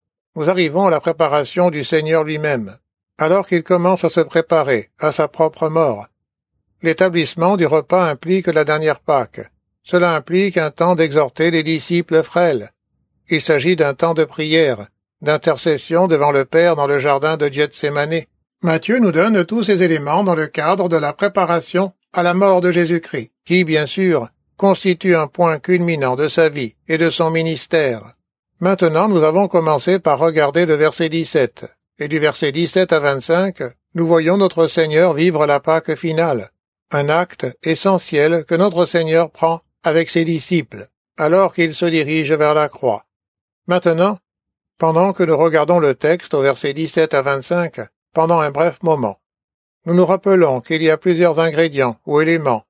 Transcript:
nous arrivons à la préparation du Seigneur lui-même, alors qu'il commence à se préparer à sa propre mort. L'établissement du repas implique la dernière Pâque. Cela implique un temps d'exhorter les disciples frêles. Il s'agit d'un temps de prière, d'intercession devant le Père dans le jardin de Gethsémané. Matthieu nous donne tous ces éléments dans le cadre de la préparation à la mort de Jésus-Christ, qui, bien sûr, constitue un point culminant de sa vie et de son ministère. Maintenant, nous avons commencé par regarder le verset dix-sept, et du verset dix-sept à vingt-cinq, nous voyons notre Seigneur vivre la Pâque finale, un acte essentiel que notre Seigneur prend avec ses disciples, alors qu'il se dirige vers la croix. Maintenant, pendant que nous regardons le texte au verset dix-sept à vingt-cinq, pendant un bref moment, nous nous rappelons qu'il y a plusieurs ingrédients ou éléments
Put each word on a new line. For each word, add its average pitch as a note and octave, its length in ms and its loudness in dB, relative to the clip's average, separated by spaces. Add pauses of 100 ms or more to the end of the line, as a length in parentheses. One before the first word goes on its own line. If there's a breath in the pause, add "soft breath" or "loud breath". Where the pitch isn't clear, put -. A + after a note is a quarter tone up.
(360)
nous D#3 140 -2
arrivons F3+ 380 0
à F3 40 4
la D3+ 80 2
préparation D#3+ 680 -2
du D3 140 -4
Seigneur D#3+ 400 0
lui-même, D3 520 -6 (440)
alors F3 280 0
qu'il E3+ 140 0
commence F3 420 0
à E3 60 0
se E3 120 2
préparer D3 760 0
à D3+ 140 -2
sa D3+ 160 -2
propre D#3 420 -2
mort. C#3+ 380 -2 (760)
L'établissement E3+ 760 0
du E3+ 120 0
repas D#3+ 420 0
implique F3 380 -2
la D#3 160 2
dernière D3+ 360 0
Pâque. C3+ 420 -2 (400)
Cela F3 320 0
implique F3+ 440 -2
un D#3 120 0
temps E3+ 240 0
d'exhorter D#3 560 0
les E3 140 0
disciples D#3+ 580 0
frêles. D#3 500 -2 (560)
Il D#3 140 -2
s'agit D#3+ 340 2
d'un C#3+ 200 0
temps E3+ 180 0
de D#3+ 100 0
prière, D3+ 600 0 (360)
d'intercession D#3 840 0
devant D3 240 2
le C3+ 140 0
Père E3+ 300 2
dans C#3+ 100 0
le C#3+ 140 0
jardin D3 380 0
de C#3+ 140 -2
Gethsémané. D3 760 -4 (340)
Matthieu E3+ 380 0
nous G#3 120 2
donne F#3 340 2
tous A3 180 -4
ces F#3 180 0
éléments D#3+ 420 0
dans F3+ 120 0
le D#3 100 -2
cadre F3 440 -2
de E3 80 2
la D3 140 -2
préparation F3+ 840 -2 (200)
à F3+ 80 0
la F3 140 0
mort F#3+ 260 4
de F3+ 80 0
Jésus-Christ, E3 640 -2 (140)
qui, F3+ 180 2
bien D#3 240 0
sûr, D#3+ 420 -2 (280)
constitue F#3 580 0
un D#3 100 0
point D#3+ 320 0
culminant E3 580 0
de D3 120 0
sa D#3+ 220 2
vie C#3 260 -6 (120)
et D#3+ 120 -2
de E3 100 2
son D#3+ 220 -2
ministère. D#3 720 -2 (560)
Maintenant, F3+ 500 0
nous E3+ 140 2
avons F3 240 2
commencé E3 500 0
par D3 220 0
regarder D#3 480 2
le D#3 80 2
verset D#3 340 0
dix-sept, D3+ 560 -2 (320)
et D3 100 -8
du D3+ 120 -4
verset D3 320 -2
dix-sept E3+ 420 -2
à D#3 60 2
vingt-cinq, D#3 640 -2 (320)
nous E3+ 100 -2
voyons E3 320 2
notre F3 300 2
Seigneur D#3+ 460 2
vivre D3+ 340 0
la C#3+ 120 2
Pâque D#3+ 360 -2
finale, D#3 560 -4 (400)
un C#3+ 180 -2
acte E3 380 -2 (160)
essentiel D#3+ 840 0
que F3 100 -2
notre F3 300 2
Seigneur E3 460 0
prend E3 300 -2 (200)
avec D#3+ 280 0
ses E3 160 0
disciples, D3+ 640 -4 (260)
alors E3+ 380 2
qu'il E3 200 -2
se F3 120 -4
dirige D#3 480 -2
vers D3+ 200 2
la D3+ 140 2
croix. A#2 380 -4 (600)
Maintenant, F3+ 540 0 (580)
pendant E3+ 360 2
que F#3 100 -2
nous D#3+ 140 2
regardons D#3+ 420 2
le C#3+ 160 2
texte D#3+ 380 -2
au C#3+ 80 0
verset C#3 320 -2
dix-sept D#3 400 -2
à C#3 80 2
vingt-cinq, C#3+ 580 -4 (340)
pendant E3 280 2
un D3 100 -2
bref E3 320 -2
moment, C3+ 380 -2 (640)
nous E3 80 -2
nous F3+ 120 4
rappelons F3+ 540 2
qu'il D#3+ 240 -4
y D#3+ 60 4
a D#3 80 2
plusieurs E3 420 0
ingrédients D3 640 0
ou D3 140 0
éléments D#3 500 0